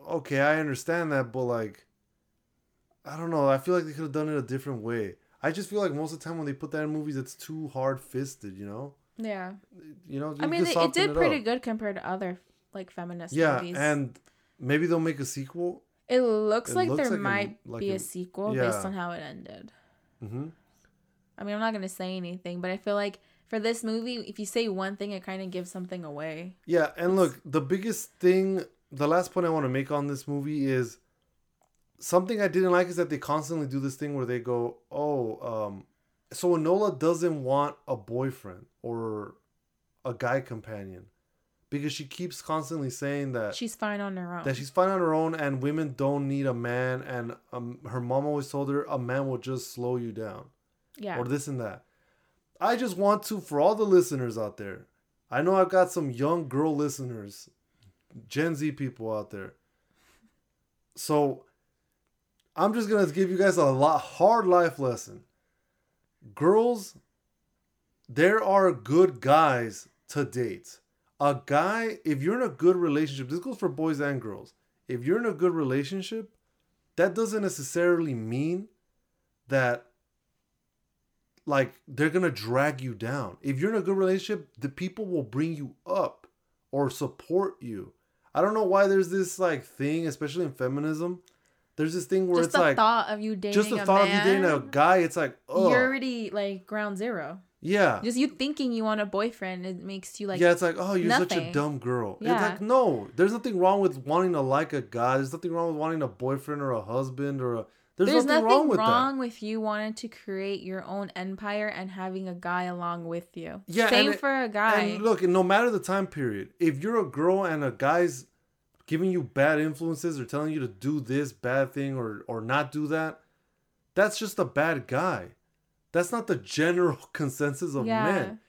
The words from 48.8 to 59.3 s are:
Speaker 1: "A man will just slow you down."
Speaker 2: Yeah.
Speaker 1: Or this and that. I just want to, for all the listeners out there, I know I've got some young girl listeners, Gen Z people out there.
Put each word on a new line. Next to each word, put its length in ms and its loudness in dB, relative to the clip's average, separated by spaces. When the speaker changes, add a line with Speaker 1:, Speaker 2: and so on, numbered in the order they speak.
Speaker 1:
"A 120 -4
man 300 -2
will 100 -2
just 340 -8
slow 260 -4
you 140 -6
down." 380 -10
Speaker 2:
Yeah. 220 -6
Speaker 1:
Or 60 -2
this 220 -4
and 120 -6
that. 260 -8
I 160 2
just 220 -4
want 260 4
to, 160 -4
for 220 -2
all 140 6
the 100 0
listeners 520 4
out 200 -6
there, 300 -12
I 140 0
know 120 4
I've 140 6
got 220 6
some 180 -2
young 400 0
girl 260 2
listeners, 760 -6
Gen 280 -2
Z 160 -2
people 440 -6
out 140 -6
there. 240 -12